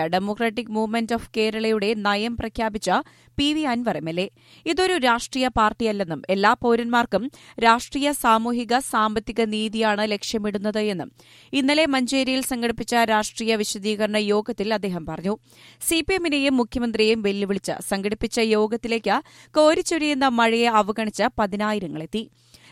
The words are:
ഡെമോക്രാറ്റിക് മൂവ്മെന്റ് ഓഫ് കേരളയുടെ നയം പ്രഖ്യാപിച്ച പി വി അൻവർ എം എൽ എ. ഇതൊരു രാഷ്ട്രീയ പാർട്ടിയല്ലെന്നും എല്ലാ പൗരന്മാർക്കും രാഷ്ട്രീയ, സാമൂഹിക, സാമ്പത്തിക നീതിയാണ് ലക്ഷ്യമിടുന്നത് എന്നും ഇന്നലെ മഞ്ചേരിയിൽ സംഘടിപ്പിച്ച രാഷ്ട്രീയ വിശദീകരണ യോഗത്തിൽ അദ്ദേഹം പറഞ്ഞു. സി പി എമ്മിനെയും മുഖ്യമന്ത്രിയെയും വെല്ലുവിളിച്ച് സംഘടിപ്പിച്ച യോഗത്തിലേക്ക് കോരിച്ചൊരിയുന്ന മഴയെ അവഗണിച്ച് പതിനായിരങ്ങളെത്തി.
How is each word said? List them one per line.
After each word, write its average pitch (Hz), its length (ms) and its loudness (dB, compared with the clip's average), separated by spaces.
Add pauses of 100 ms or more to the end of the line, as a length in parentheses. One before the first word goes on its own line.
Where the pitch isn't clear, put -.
ഡെമോക്രാറ്റിക് 208 680 -2
മൂവ്മെന്റ് 220 420 -2
ഓഫ് 226 160 -6
കേരളയുടെ 220 680 0
നയം 208 360 0
പ്രഖ്യാപിച്ച 220 540 -4 (460)
പി 285 160 0
വി 311 140 0
അൻവർ 240 320 -2
എം 151 120 -6
എൽ 170 100 -4
എ. 190 80 0 (400)
ഇതൊരു 370 340 2
രാഷ്ട്രീയ 247 500 0
പാർട്ടിയല്ലെന്നും 208 800 0
എല്ലാ 196 260 4
പൗരന്മാർക്കും 233 680 2 (360)
രാഷ്ട്രീയ, 247 540 2
സാമൂഹിക, 233 600 0 (120)
സാമ്പത്തിക 220 600 -2
നീതിയാണ് 214 640 0
ലക്ഷ്യമിടുന്നത് 208 760 -4
എന്നും 190 280 -4 (420)
ഇന്നലെ 285 380 2
മഞ്ചേരിയിൽ 262 220 0 (320)
സംഘടിപ്പിച്ച 240 500 -2 (120)
രാഷ്ട്രീയ 220 500 0
വിശദീകരണ 214 680 -2
യോഗത്തിൽ 208 500 -2
അദ്ദേഹം 185 320 -4
പറഞ്ഞു. 165 280 -4 (460)
സി 330 200 0
പി 381 140 0
എമ്മിനെയും 285 420 2
മുഖ്യമന്ത്രിയെയും 226 680 0
വെല്ലുവിളിച്ച് 202 600 -2
സംഘടിപ്പിച്ച 208 540 -4 (120)
യോഗത്തിലേക്ക് 220 680 0 (360)
കോരിച്ചൊരിയുന്ന 302 800 4
മഴയെ 233 400 2
അവഗണിച്ച് 208 600 0
പതിനായിരങ്ങളെത്തി. 202 920 -4 (480)